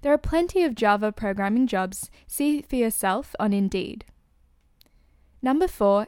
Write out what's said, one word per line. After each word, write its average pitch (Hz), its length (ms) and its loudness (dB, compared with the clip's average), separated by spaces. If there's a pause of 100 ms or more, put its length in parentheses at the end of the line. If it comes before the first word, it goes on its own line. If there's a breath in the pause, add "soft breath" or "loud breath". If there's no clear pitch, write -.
There 285 100 2
are 302 60 6
plenty 339 440 0
of 294 120 0
Java 208 360 2
programming 208 560 0
jobs. 190 440 -4 (160 soft breath)
See 294 360 -2
for - 140 -6
yourself 226 640 -2
on 208 120 2
Indeed. 196 520 -2 (1400)
Number 294 260 2
four, 202 400 2